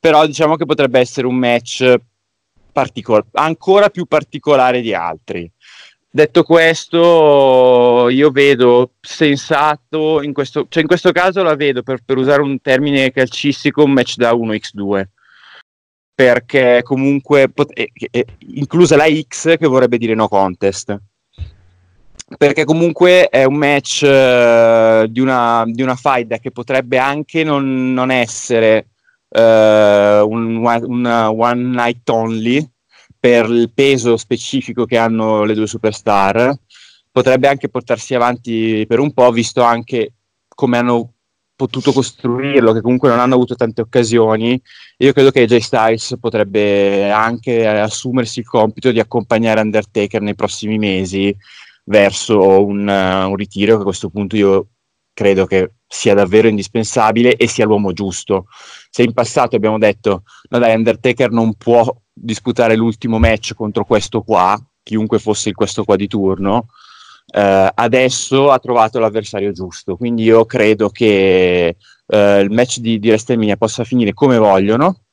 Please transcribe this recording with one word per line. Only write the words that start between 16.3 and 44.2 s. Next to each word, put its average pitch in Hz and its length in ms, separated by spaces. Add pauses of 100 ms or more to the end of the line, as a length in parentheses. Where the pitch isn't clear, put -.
comunque 135 680
pot-, - 240
è, 117 120 (240)
è, 120 140 (300)
inclusa 156 420
la 151 120
X 156 500
che 160 80
vorrebbe 127 320
dire 110 160
no 110 140
contest, 98 680 (1400)
perché 147 260
comunque 170 640
è 131 160
un 135 120
match, 147 460
eh, 117 1080
di 113 100
una, 120 460
di 117 160
una 127 120
faida 120 440
che 127 140
potrebbe 127 440
anche 147 480
non, 135 480
non 127 180
essere, 113 760 (440)
eh, 107 960
un 113 400
one, 117 220
un 123 200
one 117 560
night 123 460
only 113 580 (540)
per 120 260
il 117 240
peso 127 460
specifico 120 680
che 117 140
hanno 110 460
le 107 100
due 107 120
superstar, 104 880 (560)
potrebbe 131 380
anche 139 200
portarsi 123 460
avanti 113 720
per 117 120
un 143 140
po', 123 180
visto 117 320
anche 117 500 (360)
come 123 300
hanno 120 320 (440)
potuto 135 380
costruirlo, 127 800
che 113 80
comunque 127 300
non 120 100
hanno 127 140
avuto 123 200
tante 113 260
occasioni. 113 800 (380)